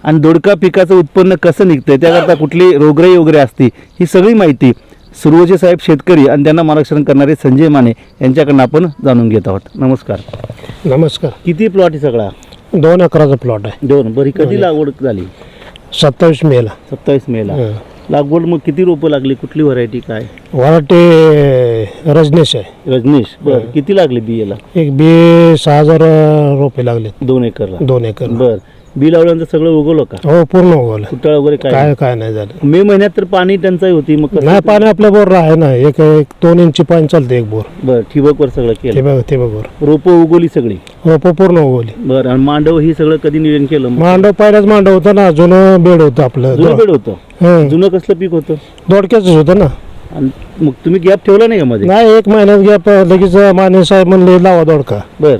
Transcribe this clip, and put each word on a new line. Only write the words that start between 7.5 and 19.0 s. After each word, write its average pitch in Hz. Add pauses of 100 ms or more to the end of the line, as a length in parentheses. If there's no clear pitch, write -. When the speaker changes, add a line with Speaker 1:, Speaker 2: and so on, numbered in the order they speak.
Speaker 1:
माने 131 (320)
यांच्याकडनं 135
आपण 151 (180)
जाणून 120
घेत 107
आहोत. 95 (140)
नमस्कार. 131 (680)
Speaker 2:
नमस्कार. 147 (160)
Speaker 1:
किती 175
प्लॉट 180
आहे 151
सगळा? 117 (440)
Speaker 2:
दोन 170
एकराचा 151
प्लॉट 113
आहे. 110
Speaker 1:
दोन. 131
बरं, 135
ही 143
कधी 151
Speaker 2:
दोन 160
एकर. 202
Speaker 1:
लागवड 156 (120)
झाली? 104 (800)
Speaker 2:
सत्तावीस 156
मेला. 123 (200)
Speaker 1:
सत्तावीस 139
मेला. 110
Speaker 2:
हं. 120 (380)
Speaker 1:
लागवड 147
मग 170
किती 170
रोपं 160